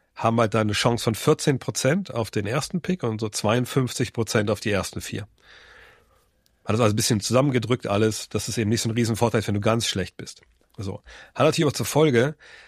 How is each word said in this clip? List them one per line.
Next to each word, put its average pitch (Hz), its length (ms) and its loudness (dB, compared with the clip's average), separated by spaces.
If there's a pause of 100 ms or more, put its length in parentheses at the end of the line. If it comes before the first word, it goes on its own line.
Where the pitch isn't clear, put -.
(140)
haben 113 260 2
halt 110 140 2
dann 110 80 2
eine 107 100 0
Chance 117 320 0
von 113 100 0
vierzehn 151 440 0
Prozent 156 540 -2
auf 113 180 -4
den 104 160 -4
ersten 127 340 -4
Pick 185 220 -4
und 110 180 -2
so 110 80 -4
zweiundfünfzig 120 840 0
Prozent 110 360 0
auf 104 100 -2
die 110 100 -4
ersten 95 320 -2
vier. 104 260 -8 (1400)
Hat 101 100 0
das 113 60 2
also 107 140 4
ein - 20 -2
bisschen 107 240 2
zusammengedrückt 123 640 0
alles, 104 440 0
dass - 180 -6
es 107 80 -6
eben 107 140 0
nicht 117 100 0
so - 80 -2
ein 110 60 -4
Riesenvorteil 113 460 0
ist, 98 60 -4
wenn 104 80 0
du 101 60 -2
ganz 110 260 0
schlecht - 300 -4
bist. - 240 -16 (380)
So. 98 240 -10 (320)
Hat 127 100 2
natürlich 156 240 4
auch 127 80 -2
zur 110 100 -4
Folge, 143 480 4 (340)